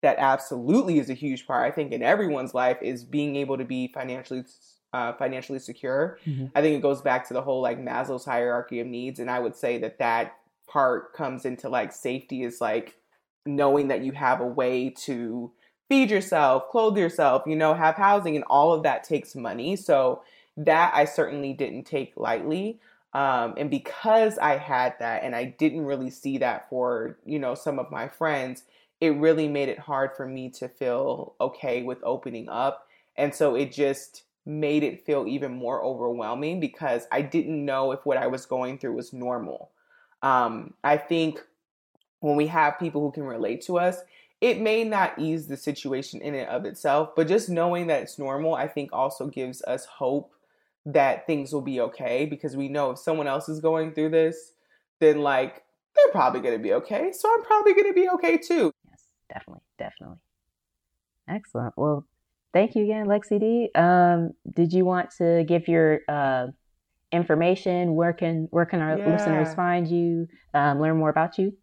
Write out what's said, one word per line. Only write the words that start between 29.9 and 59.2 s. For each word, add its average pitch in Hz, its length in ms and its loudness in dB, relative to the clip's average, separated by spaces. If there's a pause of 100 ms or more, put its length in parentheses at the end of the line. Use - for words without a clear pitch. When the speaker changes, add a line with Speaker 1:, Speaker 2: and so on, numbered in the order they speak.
Speaker 1:
for 135 100 -8
me 131 240 -10
to - 160 -12
feel 127 720 -4
okay 127 420 -2
with 123 220 -8
opening 120 460 -6
up. 131 360 -4 (300)
And 143 180 -2
so 143 220 2
it 135 160 -2
just 139 520 -4 (220)
made 151 380 0
it 151 220 -6
feel 139 220 0
even 135 260 -6
more 127 280 -6
overwhelming 123 800 -4
because 131 520 -4
I 135 100 0
didn't 151 420 -2
know 135 300 -2
if 135 120 -8
what 135 120 2
I 123 100 0
was 127 180 -6
going 127 320 -4
through 131 180 -6
was 120 180 -10
normal. 123 580 -8 (500)
Um, 123 520 0 (100)
I 147 140 4
think 160 420 -2 (800)
when 147 160 0
we 151 120 2
have 156 300 2
people 151 240 -4
who 147 120 -2
can 151 100 -8
relate 117 380 -4
to 175 180 -2
us, 180 220 0 (400)
it 226 180 2
may 220 240 0
not 208 340 0
ease 156 300 -4
the 139 100 -8
situation 139 640 -6
in 147 140 -6
and - 140 -6
of 127 160 -4
itself, 147 500 -2
but 160 140 2
just 214 200 2
knowing 175 380 0
that 147 140 0
it's - 180 -14
normal, 147 360 -2
I 135 120 -2
think 143 240 -8
also 135 360 -4
gives 127 360 -8
us 127 220 -4
hope 139 480 -4 (520)
that 139 420 2
things 143 260 -2
will 143 80 -2
be 127 200 -6
okay, 123 440 -2
because 147 300 -8
we 139 140 -6
know 139 220 -2
if 131 80 -10
someone 156 280 -2
else 147 220 -4
is 156 100 -6
going 160 340 0
through 156 160 0
this, 160 440 0 (460)
then, 151 220 6
like, 135 420 0 (300)
they're 294 200 8
probably 127 260 4
gonna 120 180 4
be 104 160 2
okay. 262 380 0
So 427 200 0
I'm 466 120 4
probably 415 300 6
gonna 392 200 6
be 370 180 4
okay 349 260 2
too. 311 340 2 (180)
Speaker 2:
Yes, - 140 -20 (280)